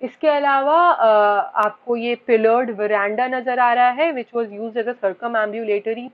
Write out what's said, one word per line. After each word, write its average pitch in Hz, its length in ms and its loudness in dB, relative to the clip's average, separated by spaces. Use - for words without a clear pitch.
इसके 254 260 -6
अलावा, 285 640 2
अ, 233 180 2
आपको 240 280 -6
ये 240 200 -4
पिलर्ड 233 560 2
वरांडा 208 560 -2
नजर 254 320 -4
आ 240 140 4
रहा 247 160 4
है, 302 240 0
which 247 220 -8
was 233 120 -2
used 214 300 -10
as 226 100 -2
a 247 80 -4
circumambulatory 220 1200 -4